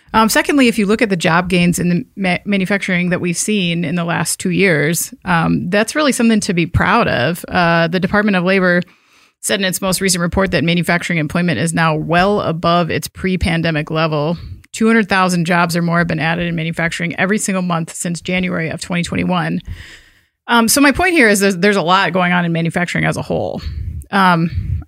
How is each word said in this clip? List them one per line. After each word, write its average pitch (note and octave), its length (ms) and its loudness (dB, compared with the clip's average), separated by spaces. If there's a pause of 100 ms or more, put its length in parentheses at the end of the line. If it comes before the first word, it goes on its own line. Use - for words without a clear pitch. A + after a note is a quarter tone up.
(140)
Um, A3 160 4
secondly, D4 380 4
if A3+ 100 0
you G#3 100 2
look A3 140 2
at A3+ 80 2
the G3 80 0
job F3 320 0
gains F3 300 2
in E3+ 100 0
the F3 160 0 (100)
ma-, F#3 300 -2
manufacturing F#3+ 680 0
that F3 100 -2
we've E3+ 160 -2
seen F3 480 -2
in F3 100 -4
the E3+ 80 -2
last E3 360 -4
two F#3+ 100 -4
years, E3 640 0 (120)
um, E3 440 0
that's G#3 260 0
really D4+ 160 2
something A3+ 300 2
to G3 120 -2
be E3+ 120 2
proud F#3+ 420 2
of. D3 400 -2
Uh, E3+ 400 2
the F3 120 -2
Department G#3 380 2
of F3 60 0
Labor F3+ 380 2 (600)
said G#3+ 180 -2
in G3 60 -2
its F3+ 160 -4
most F#3 200 -2
recent F3+ 200 0
report F3+ 300 0
that D3 120 2
manufacturing E3+ 560 0
employment D#3+ 400 0
is E3 140 -2
now D#3+ 220 2
well E3+ 460 2
above E3+ 480 0
its C3+ 180 -4
pre-pandemic E3 840 -2
level. D#3 460 -2 (360)
Two A3 140 0
hundred A3+ 220 4
thousand F3+ 360 2
jobs E3+ 300 0
or E3+ 60 0
more E3+ 180 0
have E3 80 2
been E3 120 -2
added E3 280 -2
in E3+ 80 -4
manufacturing E3 640 -4
every G3 180 0
single F#3+ 240 -2
month E3+ 320 -2
since F3 280 -6
January F3+ 480 -4
of F3 120 -8
twenty F3 220 -4
twenty-one. F3 580 -2 (840)
Um, A#3 200 2
so C#4 140 2
my C#4+ 100 6
point F4 220 0
here A#3+ 160 6
is G3+ 100 2
there's, G3 180 2
there's G3 200 2
a F#3 40 0
lot F3+ 300 2
going F3+ 220 0
on F3 100 2
in E3+ 80 0
manufacturing E3 540 -2
as D#3 100 0
a - 60 -6
whole. - 400 -4 (480)
Um, F3 800 0